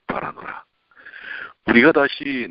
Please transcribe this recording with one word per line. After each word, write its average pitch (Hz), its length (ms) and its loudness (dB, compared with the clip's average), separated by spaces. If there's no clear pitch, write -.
바라노라. - 580 -10
우리가 120 260 6
다시 139 580 -2